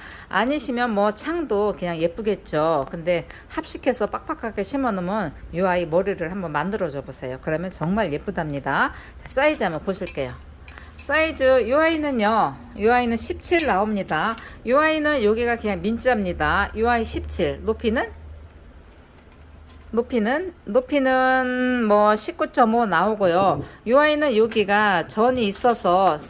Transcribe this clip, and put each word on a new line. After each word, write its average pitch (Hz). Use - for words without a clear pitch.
아니시면 247
뭐 208
창도 214
그냥 170
예쁘겠죠. 165
근데 170
합식해서 -
빡빡하게 220
심어 269
놓으면 185
요 185
아이 175
머리를 175
한번 185
만들어 175
줘 139
보세요. 131
그러면 160
정말 185
예쁘답니다. 151
자, -
사이즈 294
한번 180
보실게요. 160
사이즈 262
요 277
아이는요, 240
요 226
아이는 240
십칠 339
나옵니다. 202
요 254
아이는 302
여기가 233
그냥 208
민자입니다. 196
요 226
아이 240
십칠, -
높이는, 226
높이는, 240
높이는 254
뭐 208
십구점오 240
나오고요. 185
요 247
아이는 302
여기가 208
전이 247
있어서, 190